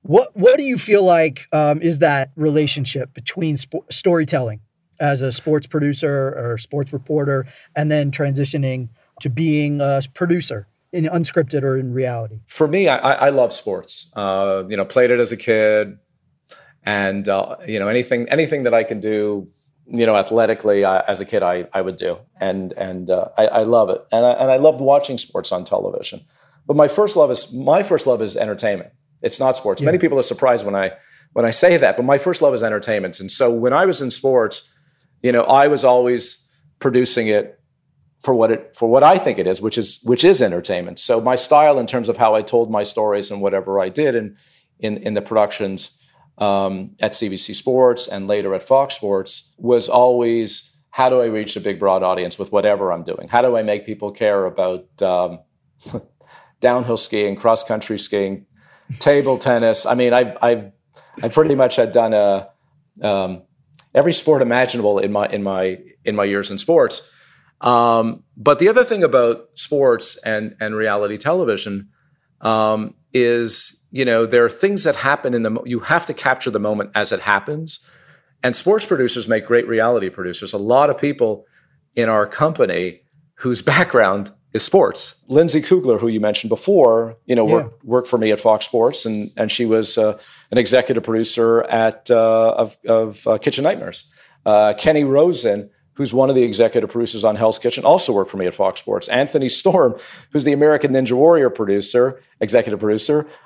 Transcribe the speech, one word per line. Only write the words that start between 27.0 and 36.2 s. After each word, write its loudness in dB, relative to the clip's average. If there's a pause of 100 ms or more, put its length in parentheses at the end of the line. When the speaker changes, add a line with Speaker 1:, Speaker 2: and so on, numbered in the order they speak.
Speaker 2:
love 4
is, -6
my 0
first -2
love 0
is -6
entertainment. -4 (280)
It's -2
not 2
sports. -4
Speaker 1:
Yeah. 0
Speaker 2:
Many 2
people 2
are 0
surprised 0
when -4
I, -2 (400)
when 0
I 2
say 4
that, 2
but -2
my 4
first -2
love 4
is -4
entertainment. -4
And -6
so 2
when 0
I 2
was 0
in -6
sports, -2 (500)
you 2
know, 4
I 6
was 2
always 2 (300)